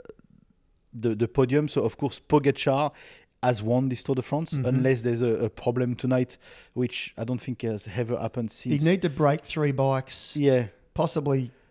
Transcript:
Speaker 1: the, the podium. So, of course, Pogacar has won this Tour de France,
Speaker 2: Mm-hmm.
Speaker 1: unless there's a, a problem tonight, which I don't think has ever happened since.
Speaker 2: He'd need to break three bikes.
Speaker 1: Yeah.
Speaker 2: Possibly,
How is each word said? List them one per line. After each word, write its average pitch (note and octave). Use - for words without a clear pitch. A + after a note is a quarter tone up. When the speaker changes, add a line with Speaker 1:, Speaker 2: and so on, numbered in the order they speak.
Speaker 1:
the, A#2
the A2
podium. C#3
So, -
of A2+
course, -
Pogacar C#3+
has B2
won B2
this B2
Tour C#3
de B2+
France, D#3
Speaker 2:
Mm-hmm. C3+
Speaker 1:
unless B2+
there's A#2
a, A#2
a G#2+
problem B2
tonight, B2+
which -
I A2
don't A#2+
think B2
has A2
ever A#2+
happened A2+
since. C#3+
Speaker 2:
He'd D#3+
need F#3
to F3+
break D3
three D3
bikes. C3+
Speaker 1:
Yeah. C3
Speaker 2:
Possibly, C#3